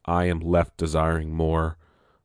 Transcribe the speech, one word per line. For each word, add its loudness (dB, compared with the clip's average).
I 2
am 0
left 0
desiring -2
more 0